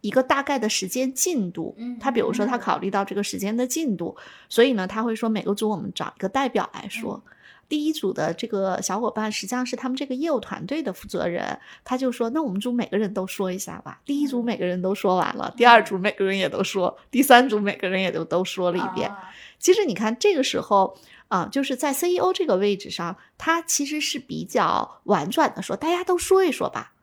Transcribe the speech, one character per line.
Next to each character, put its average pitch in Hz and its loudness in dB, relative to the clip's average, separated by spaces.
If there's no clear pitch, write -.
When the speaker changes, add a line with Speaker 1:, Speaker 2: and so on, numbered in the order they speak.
Speaker 1:
一 208 -4
个 254 4
大 269 2
概 277 0
的 220 0
时 190 -2
间 254 -2
进 254 0
度， - -8
Speaker 2:
嗯。 240 -10
Speaker 1:
她 262 -2
比 233 2
如 - 2
说 226 0
她 247 0
考 233 -2
虑 196 -4
到 202 0
这 196 -6
个 202 -2
时 196 -6
间 202 -2
的 247 0
进 262 -2
度， 165 -6
Speaker 2:
嗯。 - -20
Speaker 1:
所 226 6
以 269 6
呢， 190 0
她 190 -4
会 226 0
说 226 -2
，“每 214 0
个 202 0
组 214 -2
我 208 -2
们 190 -6
找 - -6
一 - -20
个 190 -2
代 269 0
表 - -2
来 - -10
说。” - -8
Speaker 2:
嗯。 - -20
Speaker 1:
第 302 -2
一 311 2
组 247 -2
的 165 -2
这 220 -8
个 190 -2
小 185 -4
伙 233 -2
伴 214 -4
实 214 -6
际 190 -10
上 247 -2
是 247 -6
他 254 -6
们 254 -2
这 285 -4
个 262 -6
业 311 -2
务 254 0
团 - -10
队 285 -4
的 202 -6
负 - -16
责 175 -4
人， - -4
他 254 -4
就 262 0
说 233 -2
，“那 311 0
我 285 -2
们 185 -2
组 247 -2
每 240 0
个 - -2
人 208 0
都 190 -4
说 185 -4
一 185 -4
下 175 -10
吧。” - -16
第 285 0
一 294 2
组 262 0
每 226 0
个 - -2
人 180 0
都 185 0
说 185 2
完 - 0
了， - -6
Speaker 2:
嗯。 - -18
Speaker 1:
第 233 6
二 233 10
组 196 -4
每 185 0
个 - -2
人 190 0
也 185 0
都 - 0
说， 185 -2
第 233 4
三 262 10
组 214 0
每 202 0
个 185 -2
人 190 0
也 185 0
都， 165 -2
都 170 0
说 180 -2
了 180 0
一 180 -2
遍。 - -2
Speaker 2:
啊。 202 -12
Speaker 1:
其 359 6
实 427 4
你 277 0
看 220 0
这 415 4
个 294 2
时 - 0
候， 196 2
啊， - -2
就 277 0
是 269 -2
在 285 0
C 349 0
E 359 2
O 370 2
这 370 -2
个 240 2
位 196 2
置 - -12
上， 175 -6
他 330 0
其 285 -2
实 302 -4
是 - -4
比 - -8
较 - 0
婉 185 0
转 302 2
的 - -10
说 - -4
，“大 302 -2
家 359 0
都 359 2
说 381 4
一 339 4
说 - -2
吧。” - -10